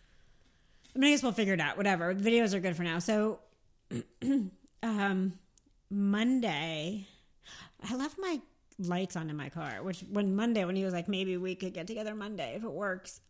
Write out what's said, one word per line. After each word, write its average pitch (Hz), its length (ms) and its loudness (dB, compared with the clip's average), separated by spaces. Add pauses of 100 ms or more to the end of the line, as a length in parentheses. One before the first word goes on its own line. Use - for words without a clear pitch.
(960)
I - 40 -10
mean, 285 100 8
I - 20 8
guess 285 100 4
we'll 247 120 2
figure 196 200 2
it 165 80 2
out. 147 160 0
Whatever. 185 380 2
Videos 220 400 4
are 190 40 0
good 175 160 0
for 170 60 -4
now. 170 160 0
So, 214 400 2 (540)
<clears throat> - 880 -2
um, 196 520 0 (580)
Monday, 202 1120 0 (840)
I 233 80 -4
left 285 220 -4
my 359 240 -2 (380)
lights 180 360 0
on 160 140 -4
in 151 60 -4
my 147 140 -6
car, 135 340 -8
which 180 160 -6 (100)
when 202 260 2
Monday, 220 300 4
when 180 100 0
he 190 100 0
was 185 80 -2
like, 170 140 -4
"Maybe 190 300 0
we 185 180 -4
could 185 180 -6
get 170 140 -8
together 214 280 -6
Monday 196 400 -6
if 214 80 -8
it 226 80 -6
works." 185 480 -6 (100)